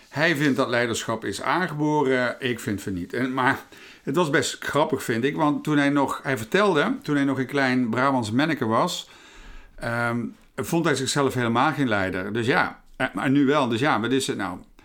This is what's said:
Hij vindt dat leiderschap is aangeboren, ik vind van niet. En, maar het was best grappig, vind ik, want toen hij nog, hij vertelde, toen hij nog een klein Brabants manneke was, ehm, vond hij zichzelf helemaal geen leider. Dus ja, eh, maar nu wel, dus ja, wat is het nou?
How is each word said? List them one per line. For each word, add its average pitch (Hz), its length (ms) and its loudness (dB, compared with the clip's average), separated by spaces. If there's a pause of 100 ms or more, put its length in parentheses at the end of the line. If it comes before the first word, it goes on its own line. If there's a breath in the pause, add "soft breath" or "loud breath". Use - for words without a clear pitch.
Hij 160 260 0
vindt 135 220 2
dat 123 120 0
leiderschap 117 560 -2
is 101 160 -6
aangeboren, 147 1000 0
ik 123 200 -4
vind 101 220 -4
van 104 120 -6
niet. 87 200 -6
En, 127 200 -4
maar 131 260 0 (440 loud breath)
het 139 120 -4
was 170 140 2
best - 340 -2
grappig, 147 400 0
vind 117 200 -2
ik, 147 120 0
want 147 280 0
toen 151 140 0
hij 143 120 2
nog, 143 340 0
hij 135 140 -2
vertelde, 170 640 2
toen 151 140 -2
hij 139 80 2
nog 135 160 0
een 131 60 -2
klein 127 440 0
Brabants 123 420 0
manneke 143 340 0
was, 131 440 0 (640 loud breath)
ehm, 120 440 -2 (360)
vond 165 300 -2
hij 151 100 2
zichzelf 131 380 0
helemaal 120 380 2
geen 139 160 0
leider. 95 460 -2
Dus 113 120 -2
ja, 143 360 0 (140)
eh, 127 180 -2
maar 107 160 -2
nu 139 160 4
wel, 139 220 4
dus 113 120 0
ja, 135 200 2
wat 117 120 -2
is 135 160 0
het 120 100 -4
nou? 95 200 -6 (280 loud breath)